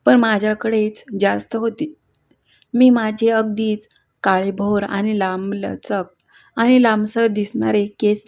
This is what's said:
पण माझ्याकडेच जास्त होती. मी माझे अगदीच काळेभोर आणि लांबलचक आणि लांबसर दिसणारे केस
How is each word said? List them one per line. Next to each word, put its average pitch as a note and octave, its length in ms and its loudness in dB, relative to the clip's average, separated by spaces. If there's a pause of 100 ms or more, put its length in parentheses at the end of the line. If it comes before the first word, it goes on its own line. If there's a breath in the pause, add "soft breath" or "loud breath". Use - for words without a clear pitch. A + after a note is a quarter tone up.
पण B3 140 6
माझ्याकडेच G#3+ 840 -2 (160)
जास्त G3+ 360 -2
होती. A3+ 380 -6 (800 soft breath)
मी B3 160 6
माझे A3 400 2
अगदीच A3 580 -2 (380)
काळेभोर G3 580 0
आणि G3+ 360 -4
लांबलचक G3 840 -6 (540 soft breath)
आणि B3 260 4
लांबसर A3 440 0
दिसणारे G#3+ 580 -2 (140)
केस G#3 280 0